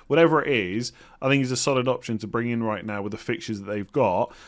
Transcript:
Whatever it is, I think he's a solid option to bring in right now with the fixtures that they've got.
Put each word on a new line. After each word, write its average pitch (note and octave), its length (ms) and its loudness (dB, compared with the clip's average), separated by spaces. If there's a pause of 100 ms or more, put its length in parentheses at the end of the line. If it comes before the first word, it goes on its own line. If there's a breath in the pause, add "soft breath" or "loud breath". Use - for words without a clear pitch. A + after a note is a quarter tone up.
Whatever D#3 340 6
it D3 120 -2
is, G#2+ 400 -2 (280 loud breath)
I C3 80 -2
think C#3 120 4
he's B2+ 100 0
a B2+ 60 0
solid C3 320 0
option A#2+ 300 -2
to G#2 100 -8
bring A#2 200 -2
in A#2 140 -2
right G#2+ 240 -4
now G#2 160 -6
with G2+ 80 -6
the G#2 80 -8
fixtures - 420 -6
that G2 60 -14
they've G2+ 240 -6
got. G#2 420 2 (160 loud breath)